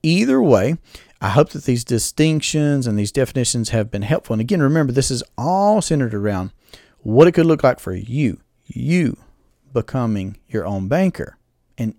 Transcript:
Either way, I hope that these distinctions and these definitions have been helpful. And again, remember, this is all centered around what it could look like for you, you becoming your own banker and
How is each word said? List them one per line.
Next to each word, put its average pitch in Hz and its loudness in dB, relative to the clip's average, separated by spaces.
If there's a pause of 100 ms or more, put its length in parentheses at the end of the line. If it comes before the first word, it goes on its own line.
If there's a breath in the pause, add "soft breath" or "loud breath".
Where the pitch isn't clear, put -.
Either 226 2
way, 131 4 (420 loud breath)
I 98 -2
hope 135 2
that - -12
these 120 0
distinctions 147 0
and 104 0
these 104 -2
definitions 123 -2
have 110 -2
been 101 -6
helpful. 117 -2
And 110 -2
again, 151 0
remember, 139 2
this 135 0
is 123 -4 (140)
all 196 0
centered 131 -2
around 98 -4 (480 soft breath)
what 123 6
it 170 4
could 165 2
look 156 2
like 127 2
for - -8
you, 117 -4 (240)
you 147 -2 (560)
becoming 110 -4 (100)
your 104 -4
own 98 -4
banker 175 -2 (400)
and 110 -6